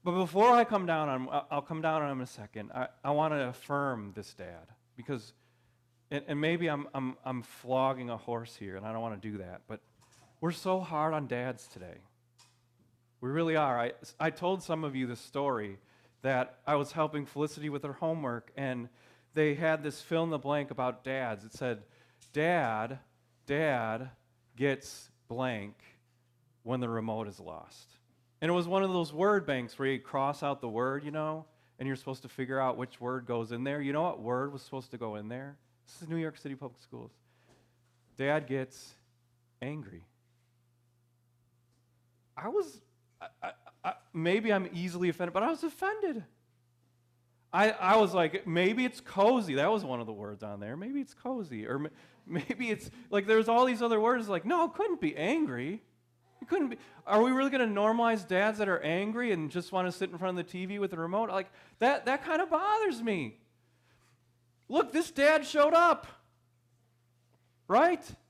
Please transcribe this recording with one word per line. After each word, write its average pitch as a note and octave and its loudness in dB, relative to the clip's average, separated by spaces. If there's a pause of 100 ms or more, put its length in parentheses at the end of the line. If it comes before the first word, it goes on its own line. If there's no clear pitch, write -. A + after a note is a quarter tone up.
But F3 0
before F#3 6
I A#3+ 8
come G#3 0
down D#3+ 2
on, C3 -2
I, C#3+ -2
I'll C#3+ 0
come C#3+ -6
down D#3 2
on C#3+ -2
him C3+ -4
in B2+ -4
a B2 -8
second. G#2+ -12
I, B2+ -4 (160)
I C#3+ 0
want D3+ 2
to C3+ 0
affirm B2 -4
this G2+ -12
dad E2+ -14 (300)
because, A#2+ -8 (800)
and, C#3+ -6
and D3 -2
maybe E3 2
I'm, C#3+ -2
I'm, C3 -4
I'm B2+ -6
flogging B2+ -2
a A#2 -6
horse A#2 -6
here, G2 -10
and G2 -10
I A2 -6
don't A2+ -6
wanna A2+ -6
do G#2 -8
that, F2+ -12
but G#2+ -10 (600)
we're E3+ 0
so F#3 -2
hard D#3+ 0
on D3 -2
dads B2 -6
today. F2+ -16 (1200)
We B2+ -4
really D#3+ 2
are. C3 4
I, A#2+ 0 (260)
I D#3+ 2
told F3 -2
some D#3+ -4
of C#3 -4
you B2+ -2
the A#2+ -6
story A#2 -2 (440)
that C3 0
I D3 4
was C#3+ 0
helping D3+ -2
Felicity D3+ -6
with C#3+ -6
her C#3 -8
homework, D3 -4
and B2+ -4 (440)
they D3+ 4
had D#3 0
this C#3 -8
fill E3 0
in E3 -2
the D3+ -2
blank C#3+ -2
about B2+ -4
dads. A#2+ -4
It A2 -18
said, A#2 -4 (500)
"Dad, C3+ 0 (460)
Dad C3 0 (480)
gets C3+ -2 (200)
blank A#2 -4 (880)
when B2 -2
the A#2+ -4
remote A2 -4
is G2 -18
lost." E2 -16 (500)
And D#3 0
it F3 4
was F3 2
one F#3+ 2
of F#3+ 2
those E3 0
word F#3+ 4
banks B2+ -2
where C3+ 0
you C3+ 0
cross C#3+ -2
out C#3 -2
the B2+ -6
word, C3 -2
you D3 -8
know, D#3 -4 (340)
and C3 -4
you're C3+ -2
supposed C3 -10
to B2 -16
figure C3+ -4
out C3 2
which B2 -8
word B2 -4
goes A#2 -4
in A#2+ -4
there. C#3+ -2
You C#3 -2
know D3+ 2
what F3 -2
word B2 -2
was C3+ -12
supposed C3 -12
to A#2+ -12
go A2 -6
in G#2 -10
there? C3+ -10 (320)
This - -20
is D#3+ -14
New E3 -4
York D#3+ -4
City C#3 -10
Public C3 -14
Schools. A#2+ -16 (1080)
"Dad C#3+ 0
gets C3 -6 (640)
angry." A#2 -10 (2250)
I D#3 -8
was, E4 -2 (400)
I, - -12 (160)
I, - -6 (320)
I, F#3 -2 (180)
maybe F#3+ 2
I'm F#3+ 2
easily F3 -2
offended, F3 -4
but G3+ 2
I D#4 2
was D#4+ -4
offended. F#4 -2 (1300)
I, G3+ 6
I G#3 4
was G3+ 6
like, F3 2
"Maybe F#3 4
it's B3 -4
cozy." G3+ 4
That D3 4
was G3+ 0
one B2+ -2
of A2+ -6
the A2 -8
words G2+ -10
on G#2 -8
there. G#2+ -8
"Maybe B3 -6
it's - -8
cozy." D#3+ -6
Or A#2+ -2
m-, D3 -4 (180)
<laughs> - -20
maybe G#3+ -4
it's, - -4 (220)
like, G3+ 2
there's A3 6
all A#3 8
these A#3+ 0
other A3+ 4
words. A#3 4
Like, F3+ -2
no, E4+ 4
it - -6
couldn't G4 0
be D3+ 0
angry. F3+ 0 (580)
It B3 -14
couldn't D#4+ 2
be. A#3 -8 (280)
Are G#3 6
we B3+ 6
really C4+ 4
gonna B3+ 4
normalize A3 2
dads G#3 2
that G#3 0
are F3+ 2
angry G#3 0
and D#3 -2
just F3 -6
wanna F3+ 0
sit F3+ -4
in F3 -10
front F3+ -2
of E3+ -4
the - -10
T F#3 -6
V G3+ -6
with G3 0
the F3+ -6
remote? F#3+ -2
Like, F#3+ -4 (260)
that, C4+ 2
that C4 0
kinda E4 2
bothers F#4 2
me. F#3+ -2 (1300)
Look, D4+ 2
this E4 0
dad D4 4
showed D4+ 4
up. E4+ 6 (1600)
Right? D#4 6 (260)